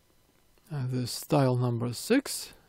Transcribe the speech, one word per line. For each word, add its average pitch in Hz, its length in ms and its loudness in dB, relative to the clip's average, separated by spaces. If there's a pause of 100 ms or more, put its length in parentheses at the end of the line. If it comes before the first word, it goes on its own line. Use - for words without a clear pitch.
(720)
uh, 139 180 -4
the 127 160 -2
style 135 480 2
number 120 380 0
six - 580 0 (180)